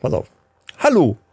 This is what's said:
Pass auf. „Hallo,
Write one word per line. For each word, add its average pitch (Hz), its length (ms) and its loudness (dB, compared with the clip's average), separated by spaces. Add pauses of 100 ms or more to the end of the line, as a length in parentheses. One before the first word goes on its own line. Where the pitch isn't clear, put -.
Pass 82 120 -4
auf. - 140 -6 (520)
„Hallo, 180 380 2 (160)